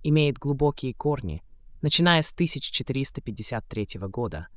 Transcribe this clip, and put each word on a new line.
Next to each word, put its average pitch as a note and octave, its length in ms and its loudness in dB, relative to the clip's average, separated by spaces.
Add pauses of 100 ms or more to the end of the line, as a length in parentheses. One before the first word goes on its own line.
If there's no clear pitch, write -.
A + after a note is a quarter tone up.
имеет D3+ 360 2
глубокие C#3+ 540 -2
корни, F#2+ 480 -4 (400)
начиная E3+ 400 4
с - 120 6
тысяча - 400 -2
четыреста C3+ 480 -2
пятьдесят A2+ 460 -2
третьего G2 400 -6
года F#2 500 -6